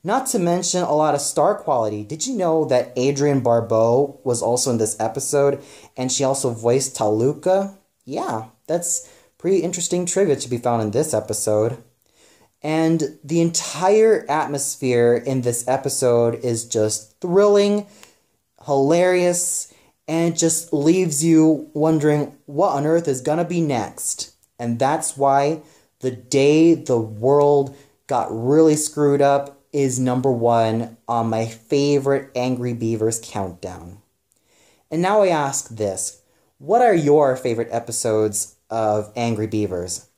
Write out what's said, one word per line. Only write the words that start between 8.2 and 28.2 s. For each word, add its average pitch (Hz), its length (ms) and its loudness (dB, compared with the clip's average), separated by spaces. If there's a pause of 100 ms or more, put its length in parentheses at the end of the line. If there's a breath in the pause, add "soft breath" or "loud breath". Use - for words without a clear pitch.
that's - 460 -4 (260 loud breath)
pretty 185 220 0
interesting 175 460 -4
trivia 175 320 0
to 123 120 -10
be 120 80 -4
found 117 240 0
in 107 100 -2
this 147 220 -2
episode. 107 680 -2 (800 soft breath)
And 160 600 -2
the 165 180 0
entire 190 880 2
atmosphere 123 960 0
in 131 180 -2
this 117 260 -2
episode 120 760 0
is 117 220 -4
just - 560 -4
thrilling, 202 640 2 (800 soft breath)
hilarious, 175 1040 2 (360 soft breath)
and 165 300 0
just 165 360 0
leaves 156 500 2
you 160 500 4
wondering 151 600 0 (100)
what 160 240 0
on 143 180 -2
earth 170 200 0
is 127 140 -2
gonna 156 240 -2
be 170 160 -4
next. - 680 -4 (260)
And 117 220 -4
that's 143 360 -2
why 139 460 2 (380 soft breath)
The 131 120 -4
Day 147 640 4
the 123 260 0
World 139 760 2 (320 loud breath)
Got 123 240 -2